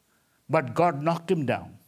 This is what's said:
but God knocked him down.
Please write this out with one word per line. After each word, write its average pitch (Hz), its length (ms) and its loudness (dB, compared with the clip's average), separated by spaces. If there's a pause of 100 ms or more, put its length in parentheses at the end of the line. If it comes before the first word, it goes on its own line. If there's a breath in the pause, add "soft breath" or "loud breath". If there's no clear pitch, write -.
(500)
but 135 240 0
God 165 300 2
knocked 170 260 -2
him 165 160 0
down. 90 320 -4 (100)